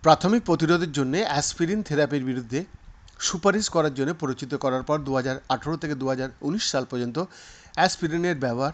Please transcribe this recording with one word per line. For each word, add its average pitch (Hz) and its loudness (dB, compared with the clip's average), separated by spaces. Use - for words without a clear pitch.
প্রাথমিক 180 6
প্রতিরোধের 165 2
জন্য 135 0
অ্যাসপিরিন 170 0
থেরাপির 143 0
বিরুদ্ধে 127 -4
সুপারিশ 196 2
করার 151 2
জন্য 135 0
পরিচিত 131 -4
করার 131 0
পর 151 0
দু 135 -4
হাজার 131 0
আঠারো 147 0
থেকে 151 -4
দু 135 -2
হাজার 131 -2
উনিশ 175 -2
সাল - -2
পর্যন্ত 123 -4
অ্যাসপিরিনের 170 0
ব্যবহার 131 -2